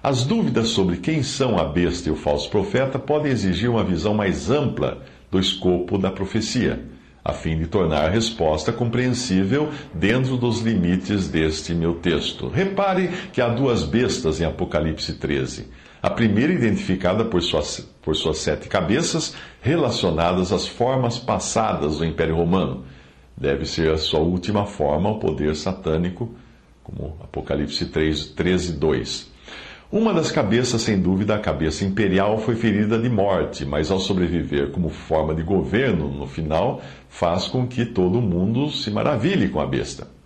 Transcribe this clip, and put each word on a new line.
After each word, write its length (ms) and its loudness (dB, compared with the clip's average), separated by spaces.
As 220 2
dúvidas 440 2
sobre 300 2
quem 240 0
são 360 0
a 60 2
besta 440 0
e 40 2
o 40 0
falso 340 0
profeta 480 0
podem 340 0
exigir 380 0
uma 120 2
visão 300 0
mais 380 0
ampla 520 0
do 100 4
escopo 560 0
da 140 0
profecia, 760 -2
a 80 0
fim 240 -2
de 120 -2
tornar 380 2
a 40 2
resposta 600 0
compreensível 1000 0
dentro 420 2
dos 240 0
limites 680 0
deste 440 0
meu 220 2
texto. 540 -2
Repare 600 0
que 80 0
há 80 2
duas 360 2
bestas 560 0
em 40 2
Apocalipse 680 -2
treze. 540 -4
A 80 2
primeira 420 2
identificada 720 0
por 160 2
suas, 480 -4
por 140 0
suas 220 -2
sete 300 -4
cabeças, 680 0
relacionadas 920 2
às 140 0
formas 500 0
passadas 840 0
do 60 0
Império 300 0
Romano. 500 0
Deve 280 0
ser 280 0
a 60 2
sua 200 0
última 480 0
forma, 440 0
o 100 -2
poder 340 0
satânico, 800 -2
como 400 -10
Apocalipse 640 -4
três, 400 0
treze, 460 0
dois. 580 -2
Uma 200 4
das 200 2
cabeças, 500 2
sem 180 2
dúvida, 340 2
a 40 0
cabeça 460 -2
imperial, 540 2
foi 180 0
ferida 420 2
de 100 0
morte, 560 0
mas 260 -2
ao 100 2
sobreviver 720 0
como 180 -2
forma 460 -2
de 80 -2
governo, 680 0
no 180 -8
final, 560 -2
faz 380 0
com 200 -2
que 180 -2
todo 360 2
mundo 500 0
se 200 -6
maravilhe 580 0
com 120 -2
a 60 0
besta. 420 -6